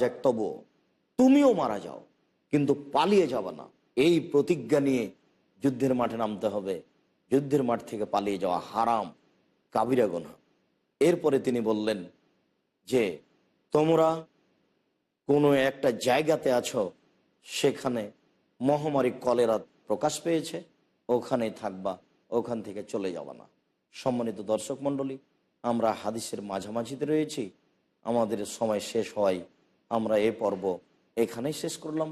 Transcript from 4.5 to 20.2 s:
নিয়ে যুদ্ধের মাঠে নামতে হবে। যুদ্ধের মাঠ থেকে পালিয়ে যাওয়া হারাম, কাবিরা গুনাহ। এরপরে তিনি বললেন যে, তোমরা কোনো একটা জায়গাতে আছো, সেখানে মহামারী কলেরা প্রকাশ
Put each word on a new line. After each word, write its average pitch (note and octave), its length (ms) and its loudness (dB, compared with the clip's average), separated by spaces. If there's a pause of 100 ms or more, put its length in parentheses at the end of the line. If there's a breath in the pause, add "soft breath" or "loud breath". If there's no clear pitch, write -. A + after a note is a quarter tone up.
নিয়ে C3+ 240 2 (580)
যুদ্ধের C3 320 2
মাঠে A#2 220 0
নামতে G#2+ 320 -2
হবে। G2 280 -4 (540)
যুদ্ধের C#3 380 2
মাঠ A#2 120 0 (100)
থেকে G#2 140 -4 (100)
পালিয়ে G2+ 280 0
যাওয়া F2+ 160 0 (120)
হারাম, A2+ 360 0 (680)
কাবিরা A#2+ 320 2
গুনাহ। E2+ 280 -6 (680)
এরপরে D#3 360 4 (100)
তিনি B2 220 0
বললেন G#2+ 320 0 (880)
যে, A#2+ 140 2 (680)
তোমরা D#3+ 360 4 (1200)
কোনো D3 200 6 (200)
একটা C3+ 200 0 (180)
জায়গাতে D3 420 2 (100)
আছো, A#2+ 240 -2 (640)
সেখানে B2 560 -2 (580)
মহামারী C#3+ 500 2 (140)
কলেরা A#2+ 320 2 (300)
প্রকাশ D3+ 280 -2 (100)